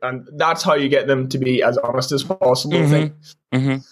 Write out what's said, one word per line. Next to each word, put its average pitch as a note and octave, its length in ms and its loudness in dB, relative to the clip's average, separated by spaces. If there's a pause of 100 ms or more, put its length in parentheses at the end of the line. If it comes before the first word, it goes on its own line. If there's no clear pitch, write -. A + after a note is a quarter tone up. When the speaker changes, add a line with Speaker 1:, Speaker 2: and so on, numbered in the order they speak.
Speaker 1:
And B2+ 340 -8
that's D#3+ 260 0
how F3 120 2
you C#3+ 140 0
get C3+ 180 2
them C3 240 0
to C#3 80 -4
be B2+ 240 0
as A#2+ 160 2
honest B2 340 -4
as C#3 100 -2
possible, D3+ 540 0
I E3+ 60 2
Speaker 2:
Mm-hmm. D3 100 2
Speaker 1:
think. D3+ 200 0 (420)
Speaker 2:
Mm-hmm. C3+ 220 0 (160)